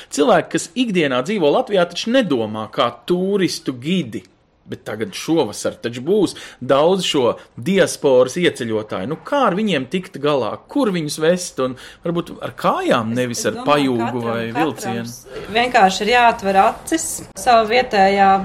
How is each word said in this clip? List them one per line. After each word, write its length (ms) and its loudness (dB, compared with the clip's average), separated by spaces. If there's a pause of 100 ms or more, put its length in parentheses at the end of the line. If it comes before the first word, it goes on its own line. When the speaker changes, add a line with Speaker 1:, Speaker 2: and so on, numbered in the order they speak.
Speaker 1:
Cilvēki, 440 2
kas 220 -4
ikdienā 480 0
dzīvo 320 0
Latvijā, 320 2
taču 260 -6
nedomā 600 0
kā 180 0 (120)
turistu 760 -2
gidi. 480 -4 (420)
Bet 200 -12
tagad 240 -6
šovasar 640 -2
taču 260 -8
būs 360 0 (220)
daudz 440 2
šo 300 2 (220)
diasporas 840 2
ieceļotāju. 720 -2
Nu, 80 -6
kā 240 -2
ar 160 2
viņiem 320 -2
tikt 300 -8
galā? 320 0 (160)
Kur 260 0
viņus 240 -4
vest? 400 0
Un 160 -2 (240)
varbūt 380 -6
ar 180 -12
kājām, 560 0
Speaker 2:
Es, 80 -4
Speaker 1:
nevis 240 -4
Speaker 2:
es 40 -4
Speaker 1:
ar 120 -2
Speaker 2:
domāju, 80 -12
Speaker 1:
pajūgu 320 2
Speaker 2:
katram, 240 -4
Speaker 1:
vai 240 -4
Speaker 2:
katram 160 -4
Speaker 1:
vilcienu. 420 -4
Speaker 2:
s-, 440 -14
vienkārši 560 2
ir 80 0
jāatver 500 4
acis. 460 -2 (240)
Sava 340 2
vietējā 640 4 (140)